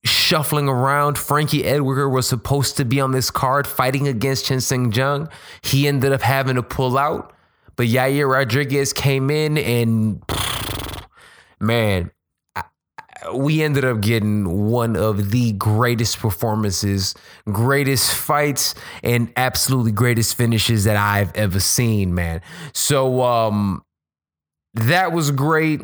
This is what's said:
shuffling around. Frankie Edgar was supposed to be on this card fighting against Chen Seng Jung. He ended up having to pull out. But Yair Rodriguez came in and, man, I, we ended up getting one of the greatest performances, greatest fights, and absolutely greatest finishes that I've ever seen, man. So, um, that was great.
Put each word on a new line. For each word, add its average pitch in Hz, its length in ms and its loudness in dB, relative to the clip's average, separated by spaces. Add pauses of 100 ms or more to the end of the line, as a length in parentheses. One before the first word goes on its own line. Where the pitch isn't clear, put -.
shuffling 147 640 0
around. 139 500 2
Frankie 147 460 0
Edgar 135 460 0
was 131 180 0
supposed 135 500 -2
to 143 80 0
be 131 140 0
on 135 120 0
this 131 180 0
card 139 380 0
fighting 135 400 0
against 131 400 -2
Chen 131 120 0
Seng 127 320 0
Jung. 139 380 -2 (320)
He 143 260 2
ended 139 240 2
up 135 100 0
having 131 340 2
to 123 80 0
pull 131 340 -2
out. 143 340 -2 (440)
But 123 120 0
Yair 135 440 2
Rodriguez 135 600 0
came 135 360 0
in 151 280 0
and, 113 680 0 (1400)
man, 104 500 0 (460)
I, - 80 -8 (680)
we 147 280 0
ended 139 240 0
up 117 160 0
getting 104 680 0
one 117 260 0
of 101 360 0
the 120 200 2
greatest 110 680 0
performances, 104 960 -2 (380)
greatest 135 640 0
fights, 147 640 -2 (280)
and 120 320 0
absolutely 127 560 0
greatest 113 440 2
finishes 113 500 2
that 107 100 2
I've 101 400 0
ever 98 240 0
seen, 101 560 0
man. 82 260 -2 (320)
So, 135 480 0
um, 107 640 0 (920)
that 165 380 2
was 160 200 0
great. 156 520 0